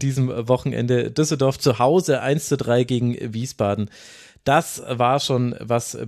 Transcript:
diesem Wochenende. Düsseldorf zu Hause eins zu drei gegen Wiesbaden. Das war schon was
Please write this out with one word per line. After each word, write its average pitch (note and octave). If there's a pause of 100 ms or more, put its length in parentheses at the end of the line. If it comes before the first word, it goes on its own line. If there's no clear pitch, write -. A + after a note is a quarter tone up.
diesem B2+
Wochenende. A#2+
Düsseldorf C3+
zu C3+
Hause C#3+
eins C#3+
zu C#3+
drei A#2+
gegen A#2+ (160)
Wiesbaden. G#2 (540)
Das -
war B2+
schon B2
was A#2 (120)